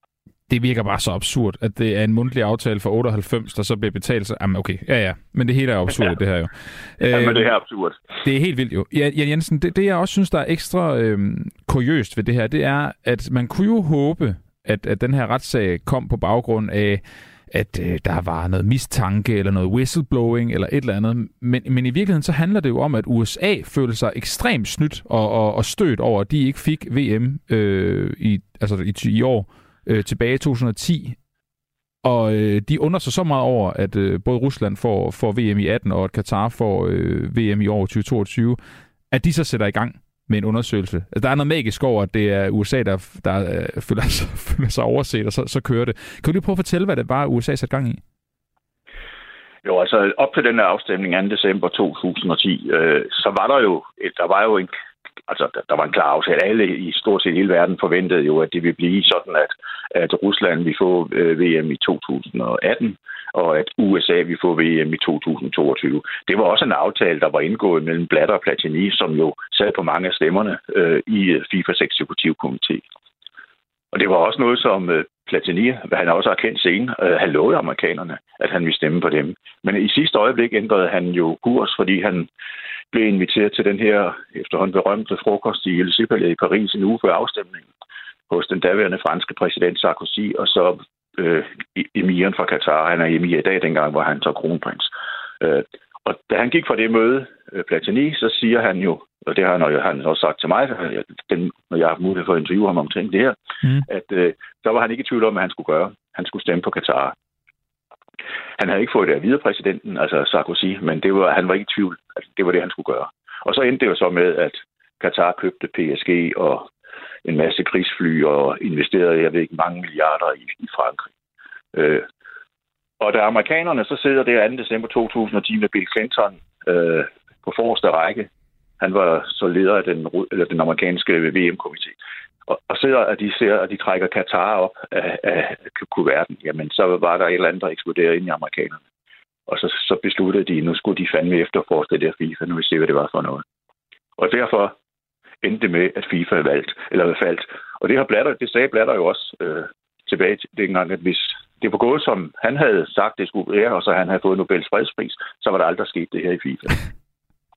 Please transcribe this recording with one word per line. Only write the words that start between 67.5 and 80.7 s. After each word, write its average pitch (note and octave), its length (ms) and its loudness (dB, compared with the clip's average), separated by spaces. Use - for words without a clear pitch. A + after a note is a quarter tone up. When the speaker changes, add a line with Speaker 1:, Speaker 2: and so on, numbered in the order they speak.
Speaker 2:
mellem E2 240 -2
Blatter D#2 280 4
og F#2 100 0
Platini, E2 460 0
som F2+ 220 -2
jo D2+ 220 2
sad - 240 2
på F#2+ 60 0
mange E2+ 260 0
af F2 60 -4
stemmerne, F#2 440 0
øh, E2 320 4
i, G#2+ 140 2
øh, D2 200 2
fifas F2+ 300 0
eksekutivkomité. - 960 -2
Og - 80 0
det - 80 2
var F#3 80 4
også C#3+ 240 2
noget, B2 180 4
som, F#2+ 320 2
øh, D#2+ 140 2
Platini, F#2+ 440 0
hvad E2+ 140 -2
han F2 100 0
også E2+ 200 2
har - 80 2
kendt - 240 -2
senere, G#2 420 0
øh, F2 140 4
han E2 140 2
lovede G#2 280 4
amerikanerne, E2+ 600 -4
at - 100 0
han F2 140 -2
ville D#2+ 120 0
stemme D#2+ 240 0
på E2+ 80 2
dem. D2+ 260 0
Men G2 120 0
i G#2 120 2
sidste C#3+ 300 2
øjeblik A#2 340 2
ændrede G#2 360 2